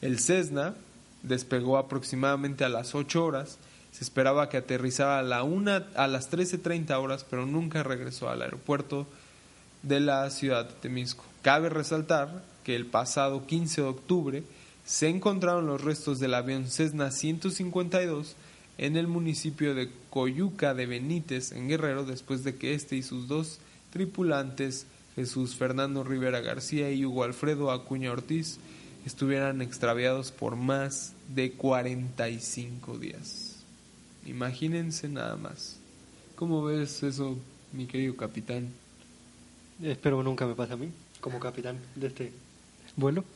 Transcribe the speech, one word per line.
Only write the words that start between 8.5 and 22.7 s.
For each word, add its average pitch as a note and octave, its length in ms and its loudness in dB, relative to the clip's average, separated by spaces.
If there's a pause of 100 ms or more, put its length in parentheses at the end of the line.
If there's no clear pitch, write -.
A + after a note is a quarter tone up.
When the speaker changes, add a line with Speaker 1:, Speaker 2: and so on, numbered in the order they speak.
Speaker 1:
de C#3 160 4
la C#3 320 4
ciudad B2+ 360 2
de - 80 -14
Temisco. B2 500 -6 (180)
Cabe D#3 280 8
resaltar D#3 760 2 (180)
que B2 140 0
el A#2+ 100 -2
pasado C3+ 600 2
quince D#3+ 360 0
de C3+ 60 2
octubre C#3 540 0 (440)
se - 220 2
encontraron F3+ 580 4
los C#3 160 0
restos D3 360 0
del B2+ 160 2
avión C3 320 0
Cessna D3 440 0
ciento D#3+ 400 0
cincuenta F3+ 520 0
y F3+ 40 0
dos D#3 300 -4 (400)
en D3 220 2
el E3+ 80 2
municipio D#3 680 0
de B2+ 160 -2 (200)
Coyuca C#3 640 2
de B2+ 100 0
Benítez, B2+ 680 -2
en B2+ 160 -4
Guerrero, D3 360 0
después C3 400 -4
de C3+ 120 -2
que C3+ 180 -2